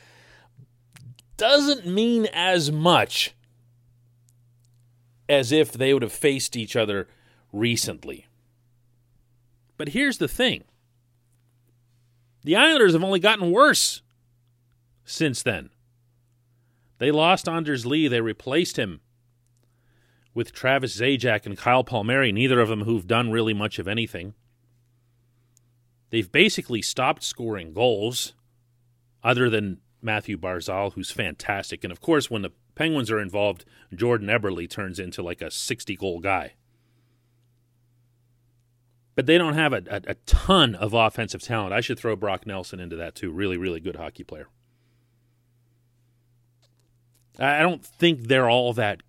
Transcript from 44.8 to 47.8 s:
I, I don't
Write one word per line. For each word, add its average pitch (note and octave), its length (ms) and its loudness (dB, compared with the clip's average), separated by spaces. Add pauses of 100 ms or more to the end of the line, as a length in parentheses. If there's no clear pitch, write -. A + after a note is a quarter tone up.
I, C#3+ 180 2
I D#3 40 2
don't E3+ 220 -2